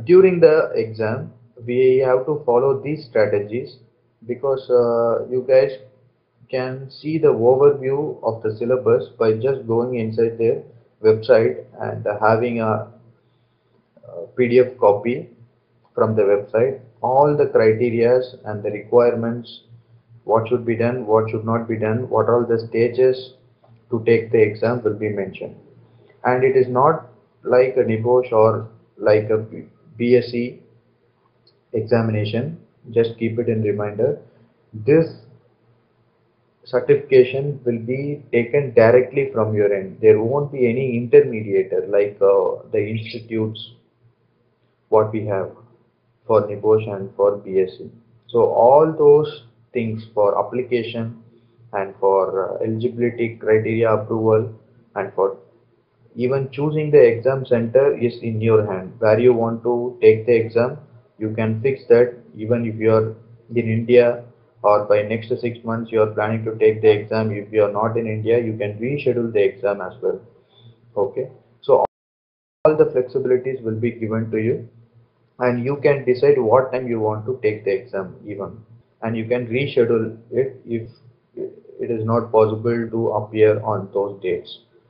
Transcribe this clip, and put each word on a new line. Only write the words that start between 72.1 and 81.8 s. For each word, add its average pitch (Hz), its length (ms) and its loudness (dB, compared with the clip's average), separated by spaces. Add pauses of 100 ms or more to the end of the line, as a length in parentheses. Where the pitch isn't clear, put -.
all 156 120 4
the 156 80 6
flexibilities 127 800 -2
will 110 160 -6
be 117 140 -4
given 110 380 -6
to 110 80 -4
you, 110 300 -4 (720)
and 123 260 -2
you 139 180 -4
can 139 220 2
decide 135 340 2
what 123 340 2
time 127 140 -4
you 117 140 -4
want 107 240 -4
to 98 180 -6
take 104 220 -2
the 98 60 -2
exam 95 460 -6 (100)
even, 98 320 -12 (440)
and 113 140 -4
you 113 100 -6
can 123 200 -4
reschedule 117 720 -2 (120)
it - 360 -4
if 113 240 -8 (460)
it - 540 -12